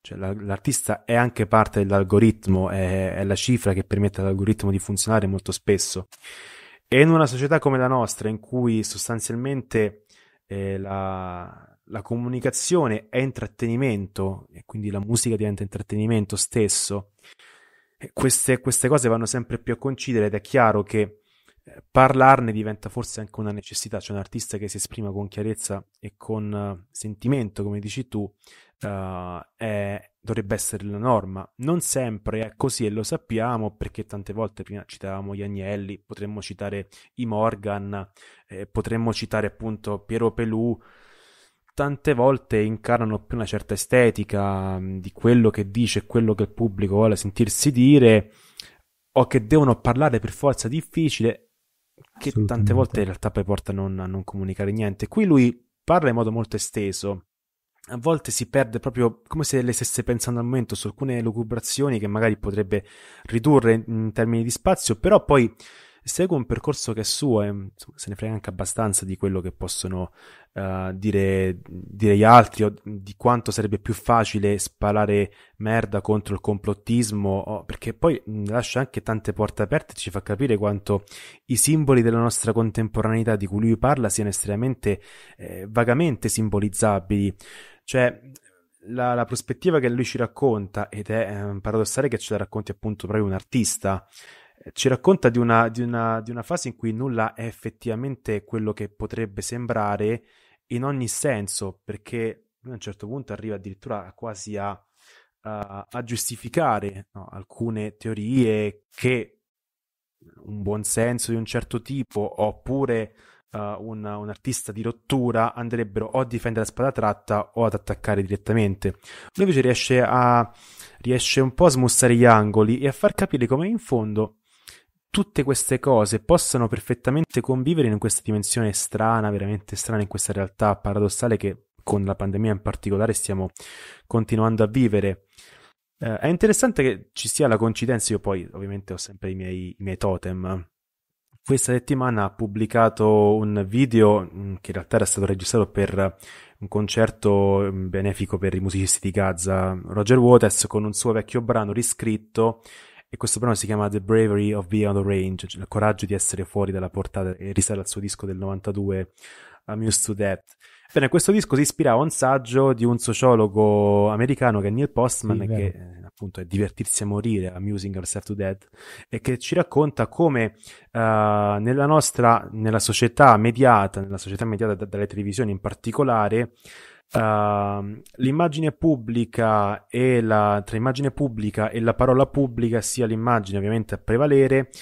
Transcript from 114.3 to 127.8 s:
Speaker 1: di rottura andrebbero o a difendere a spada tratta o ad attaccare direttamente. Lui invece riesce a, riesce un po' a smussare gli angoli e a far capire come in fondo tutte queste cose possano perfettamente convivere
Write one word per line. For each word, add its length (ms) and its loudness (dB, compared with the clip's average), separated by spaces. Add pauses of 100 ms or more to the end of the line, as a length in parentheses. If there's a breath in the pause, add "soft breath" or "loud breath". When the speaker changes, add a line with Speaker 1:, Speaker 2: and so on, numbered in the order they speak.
Speaker 1:
di 100 -10
rottura 720 0
andrebbero 520 -4
o 140 -2
a 40 0
difendere 400 -4
a 40 -8
spada 240 -2
tratta 640 -2
o 100 2
ad 100 0
attaccare 480 -2
direttamente. 760 0 (380 loud breath)
Lui 120 2
invece 140 4
riesce 420 4
a, 480 4 (480 loud breath)
riesce 420 0
un 140 2
po' 120 6
a 40 8
smussare 460 4
gli 80 8
angoli 540 6
e 100 0
a 40 -2
far 220 0
capire 320 0
come 220 0
in 100 -2
fondo 600 -2 (760 loud breath)
tutte 300 0
queste 340 0
cose 400 4
possano 480 2
perfettamente 720 -2
convivere 460 0